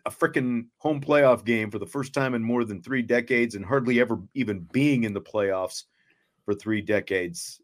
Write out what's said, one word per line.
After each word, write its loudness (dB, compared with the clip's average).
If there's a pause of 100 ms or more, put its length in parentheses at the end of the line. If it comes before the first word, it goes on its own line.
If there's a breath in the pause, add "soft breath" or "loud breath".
a -4
frickin' -2 (100)
home -2
playoff 4
game 0
for -6
the -8
first -8
time 0
in -2
more 0
than -6
three -4
decades 0
and -8
hardly 2
ever 2 (160)
even -4
being 2
in -2
the -4
playoffs -2 (600)
for 0
three -2
decades, -2